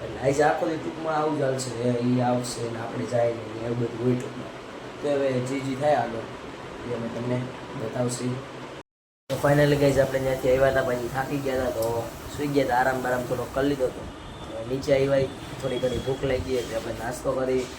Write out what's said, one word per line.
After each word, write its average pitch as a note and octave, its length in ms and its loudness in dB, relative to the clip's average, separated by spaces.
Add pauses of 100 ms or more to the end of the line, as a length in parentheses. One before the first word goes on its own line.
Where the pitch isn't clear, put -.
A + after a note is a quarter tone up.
એટલે - 160 -8
આજે C#3 240 2
આખો D#3+ 240 2
દી D#3+ 80 0
ટૂંકમાં D#3 400 -4
આવું D3+ 220 0
જ C#3 40 0
હાલશે, B2+ 280 0
એ, A#2+ 340 0
ઈ B2 180 4
આવશે B2 400 0
ને A#2 180 -6
આપણે A#2+ 320 -6
જાય A#2 220 4
ને A2+ 320 -6
એવું A#2+ 120 -2
બધું A#2 280 -2
હોય B2+ 100 6
ટૂંકમાં. B2 360 -6 (500)
તો D3 80 0
હવે C#3 220 2
જે B2+ 280 0
જે C3+ 220 -2
થાય D3 140 6
આગળ A2+ 220 0 (760)
એ A#2+ 40 -2
અમે A#2 120 -4
તમને B2 340 -2 (400)
બતાવશું. B2 540 -2 (920)
તો C3+ 60 0
finally D3 400 6
guys, C#3 240 6
આપણે C3+ 200 4
ત્યાંથી C3 300 2
આવ્યા C3+ 200 6
હતા, C3 120 4
પછી B2 320 0
થાકી C3+ 240 -2
ગયા C3+ 180 -2
હતા, C3 140 2
તો A2+ 340 0 (340)
સૂઈ D3 100 -2
ગયા C#3 180 4
હતા, A#2+ 120 4
આરામ B2+ 240 4
બારામ B2 200 0
થોડોક A#2+ 340 -2
કરી C#3 140 4
લીધો C#3 160 2
હતો. - 160 -2 (680)
નીચે C3+ 240 2
આવ્યા, C#3 260 6 (420)
થોડી B2+ 180 -2
ઘણી B2 180 0
ભૂખ C3+ 260 -2
લાગી C3 320 0
એટલે A2+ 200 -2
આપણે A2+ 180 -4 (100)
નાસ્તો B2 280 -2
કરી. B2+ 340 2 (140)